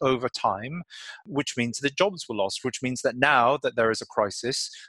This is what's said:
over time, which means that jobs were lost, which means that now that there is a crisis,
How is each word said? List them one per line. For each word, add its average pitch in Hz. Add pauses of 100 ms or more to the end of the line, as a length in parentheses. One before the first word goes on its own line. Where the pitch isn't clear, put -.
over 127
time, 120 (440)
which 143
means 120
that 139
jobs 185
were 117
lost, 98
which -
means 127
that 123
now 131
that 120
there 113
is 110
a -
crisis, - (180)